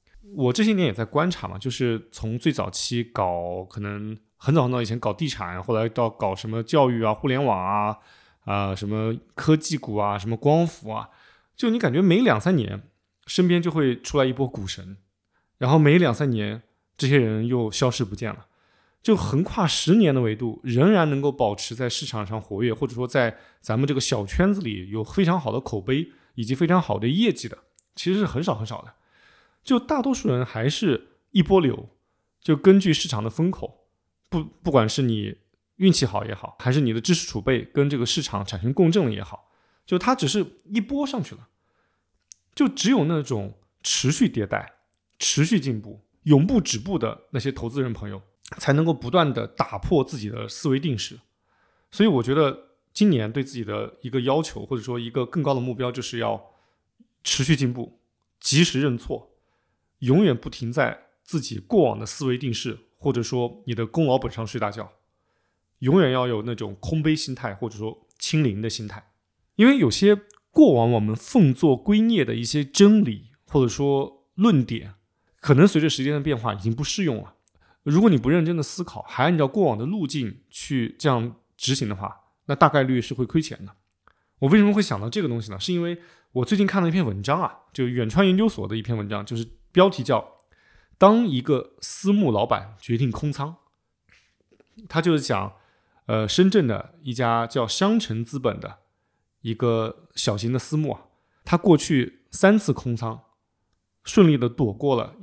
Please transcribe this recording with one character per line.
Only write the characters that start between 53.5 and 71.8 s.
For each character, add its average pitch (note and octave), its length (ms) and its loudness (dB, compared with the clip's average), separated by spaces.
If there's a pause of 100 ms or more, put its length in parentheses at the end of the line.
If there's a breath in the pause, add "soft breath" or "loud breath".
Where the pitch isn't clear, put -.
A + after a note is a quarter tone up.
己 A#2 140 -8
的 G#2+ 360 -8
一 B2+ 80 -10
个 B2+ 120 -2
要 C3+ 200 0
求， A2+ 240 -10
或 C3 120 -6
者 A2 40 -8
说 A#2+ 160 -8
一 A#2 120 -10
个 B2 160 -4
更 D#3+ 180 -4
高 C#3 100 0
的 C3 60 -2
目 B2 160 -6
标， B2 160 -6
就 B2 100 -10
是 A#2 180 -8
要 A2 320 -6 (680 soft breath)
持 - 220 -2
续 D#3 100 2
进 C3 200 -2
步， A#2+ 260 -14 (400)
及 D3+ 240 2
时 C#3+ 180 0
认 C3+ 160 0
错， - 360 -10 (640)
永 C#3 240 4
远 D3+ 120 4
不 - 140 -10
停 A#2 220 -10
在 B2 380 -4 (140)
自 - 160 -6
己 A#2 200 -10
过 F#3+ 240 2
往 G#2+ 160 0
的 G#2+ 80 -8
思 - 180 -4
维 B2+ 140 0
定 B2+ 120 -6
式， A2+ 280 -8 (180)
或 C#3 160 -2
者 A#2+ 80 0
说 A#2+ 460 -4
你 A#2 80 -4
的 A2+ 100 -4
功 D#3 220 0
劳 C3 100 4
本 C3 140 -4
上 A2+ 140 -8
睡 A2 140 -8
大 G#2 120 -4
觉， G2+ 220 -14 (880)
永 C#3+ 220 2
远 C#3 100 2
要 B2+ 140 0
有 A#2 160 -4
那 A#2 140 -6
种 G2+ 240 -10
空 D#3+ 240 -4
杯 D#3 120 2
心 C3 200 -6
态， A2+ 180 -8
或 A2 160 -8
者 G#2 80 -18
说 A2 300 -12 (100)
清 - 260 0
零 G#2+ 200 -2
的 A2+ 40 -4
心 G#2+ 200 -8
态。 G#2+ 240 -18 (440)
因 A3 120 6
为 C#4 100 6
有 D3+ 120 4
些 G3+ 300 4 (320)
过 C#4 220 8
往 A#2 180 4
我 A#2 80 4
们 G#2+ 160 -2
奉 D3 380 4
作 C#3 220 4
圭 G3+ 220 2